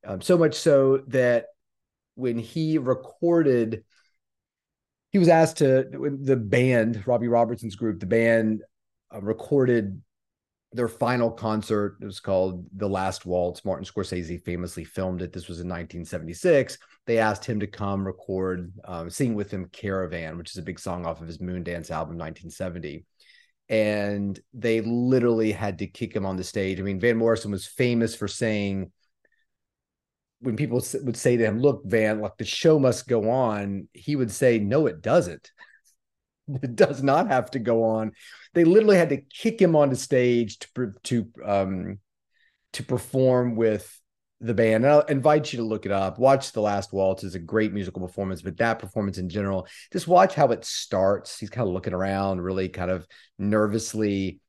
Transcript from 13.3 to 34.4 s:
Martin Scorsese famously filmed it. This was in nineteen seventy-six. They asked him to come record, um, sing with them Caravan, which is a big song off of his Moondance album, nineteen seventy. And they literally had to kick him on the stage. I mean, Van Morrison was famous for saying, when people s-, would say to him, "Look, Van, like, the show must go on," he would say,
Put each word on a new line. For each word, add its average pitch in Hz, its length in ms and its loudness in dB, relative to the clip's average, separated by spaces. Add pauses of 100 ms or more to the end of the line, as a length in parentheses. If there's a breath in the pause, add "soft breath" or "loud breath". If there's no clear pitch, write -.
Martin 98 200 -4
Scorsese 90 600 -8
famously 87 400 -8
filmed 92 380 -6
it. 85 100 -10
This 87 160 -14
was 85 120 -12
in 87 80 -8
nineteen 87 360 -10
seventy-six. 95 720 0 (300 soft breath)
They 113 120 0
asked 107 260 0
him 107 160 -4
to 101 80 -4
come 98 360 -4
record, 92 680 -6 (100)
um, 85 260 -10
sing 117 280 -2
with 101 120 -6
them 92 220 -8
Caravan, 85 680 -6
which 85 140 -14
is - 60 -14
a 90 60 -10
big 80 180 -12
song 90 260 -8
off 82 140 -8
of 82 80 -14
his 80 100 -14
Moondance 87 540 -8
album, 80 240 -8
nineteen 80 340 -12
seventy. 85 540 -10 (640 soft breath)
And 104 680 -2 (140)
they 113 280 0
literally 120 720 2
had 101 260 -6
to 101 80 -6
kick - 280 -10
him 98 120 -4
on 92 100 -4
the 92 60 -6
stage. 95 380 -4
I - 20 -4
mean, 98 160 -4
Van 117 180 2
Morrison 113 360 0
was 95 120 -6
famous 117 520 0
for 107 100 -6
saying, 101 640 -4 (1500)
when 120 160 -2
people 117 220 0
s-, - 220 -6
would 120 160 -4
say 123 200 2
to 113 80 2
him, 107 160 0
"Look, 143 240 2
Van, 107 360 0
like, 104 180 -8
the 113 60 -6
show 156 360 4
must 123 260 2
go 113 240 0
on," 104 600 -2
he - 240 -6
would 120 160 -2
say, 120 260 4